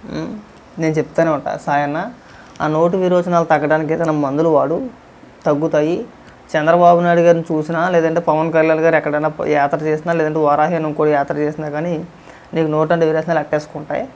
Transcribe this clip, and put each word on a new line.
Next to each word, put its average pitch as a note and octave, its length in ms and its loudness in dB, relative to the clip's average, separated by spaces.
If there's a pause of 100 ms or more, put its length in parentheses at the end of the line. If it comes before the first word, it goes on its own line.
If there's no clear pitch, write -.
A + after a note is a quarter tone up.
(120)
ఉమ్, D#3+ 260 -10 (420)
నేను D#3+ 140 0
చెప్తానే - 360 0
ఉంటా, - 360 -4
సాయన్న, D3 440 -2 (500)
ఆ D#3 60 -4
నోటి E3 300 2
విరోచనాలు F3 480 2
తగ్గడానికి D#3 480 0
ఏదైనా D#3+ 200 -2
మందులు D3 360 0
వాడు, D#3 380 2 (600)
తగ్గుతాయి. D#3+ 600 0 (500)
చంద్రబాబు F3 440 4
నాయుడు F3 200 4
గారిని E3+ 320 4
చూసినా, D#3+ 360 -2
లేదంటే E3 320 2
పవన్ D#3+ 320 0
కళ్యాణ్ D#3+ 280 2
గారు D#3+ 160 4
ఎక్కడైనా D3+ 320 -2
ప-, - 180 -6
యాత్ర D3 300 0
చేసినా, D#3 360 -4
లేదంటే D#3 260 0
వారాహి D3+ 380 2
అని D#3 120 -2
ఇంకోటి D3+ 220 0
యాత్ర D3 260 0
చేసినా D3+ 320 -4
కానీ D#3+ 360 -4 (500)
నీకు D#3+ 140 0
నోటంటే D#3+ 380 2
విరోచనాలు E3 320 0
అట్టేసుకుంటాయి. D3+ 760 -6